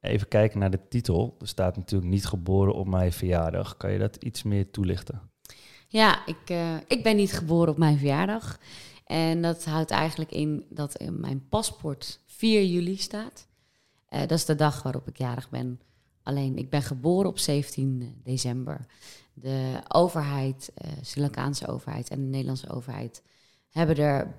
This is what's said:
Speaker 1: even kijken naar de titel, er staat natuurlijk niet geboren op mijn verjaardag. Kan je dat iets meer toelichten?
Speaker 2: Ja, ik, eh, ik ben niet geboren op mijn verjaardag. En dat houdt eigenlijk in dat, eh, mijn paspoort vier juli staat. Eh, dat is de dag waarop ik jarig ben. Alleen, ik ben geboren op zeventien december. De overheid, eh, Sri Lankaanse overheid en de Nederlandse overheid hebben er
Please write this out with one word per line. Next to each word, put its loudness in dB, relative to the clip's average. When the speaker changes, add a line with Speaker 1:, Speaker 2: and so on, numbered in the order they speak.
Speaker 1:
even 0
kijken 4
naar 4
de -2
titel, 0
er -10
staat -2
natuurlijk -2
niet 2
geboren 2
op -4
mijn 2
verjaardag. -2
Kan -4
je 0
dat -2
iets -8
meer 0
toelichten? -2
Speaker 2:
Ja, 4
ik, -6
eh, 0
ik 0
ben 6
niet 4
geboren 4
op 0
mijn 8
verjaardag. 0
En 0
dat 0
houdt 0
eigenlijk 0
in -2
dat, -6
eh, -8
mijn -6
paspoort -4
vier 4
juli 0
staat. -10
Eh, -4
dat -2
is 2
de 2
dag 2
waarop -4
ik -14
jarig -4
ben. -6
Alleen, -2
ik -6
ben 0
geboren 0
op -6
zeventien -2
december. -4
De -4
overheid, 0
eh, -12
Sri -6
Lankaanse -2
overheid -6
en -6
de -4
Nederlandse -4
overheid -10
hebben 2
er 2